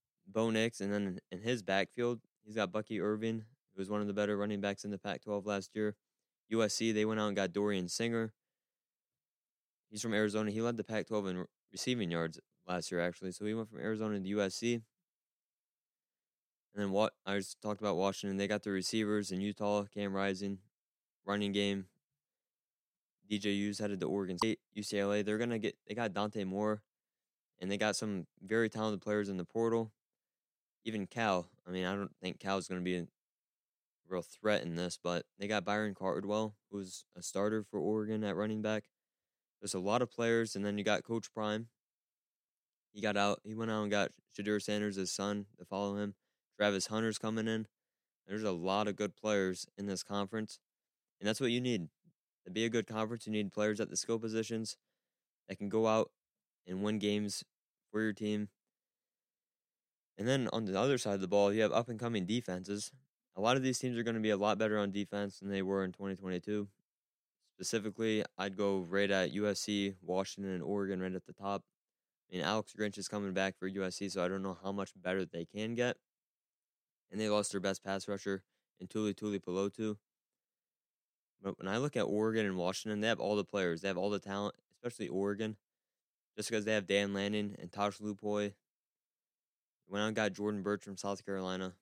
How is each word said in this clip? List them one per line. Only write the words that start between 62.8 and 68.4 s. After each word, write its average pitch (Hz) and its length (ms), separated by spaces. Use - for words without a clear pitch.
A 92 60
lot 120 160
of 131 60
these 131 160
teams 123 180
are 117 60
gonna 113 180
be 107 80
a 104 80
lot 101 200
better 107 220
on 101 120
defense 101 480
than 98 100
they 98 120
were 95 220
in 92 80
twenty 98 240
twenty-two. 95 540
Specifically, 107 640
I'd 98 180